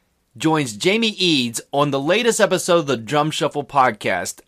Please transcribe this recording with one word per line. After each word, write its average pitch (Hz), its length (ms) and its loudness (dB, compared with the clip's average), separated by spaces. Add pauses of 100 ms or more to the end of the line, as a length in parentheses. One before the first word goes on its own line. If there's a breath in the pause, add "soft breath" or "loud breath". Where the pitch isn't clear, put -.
(360)
joins 143 400 0
Jamie 208 400 0
Eads 143 460 0 (100)
on 143 200 0
the 139 60 -2
latest 220 440 0
episode 175 380 2
of 147 60 -4
the 131 120 0
Drum 147 320 0
Shuffle 147 340 -4
podcast. 110 840 0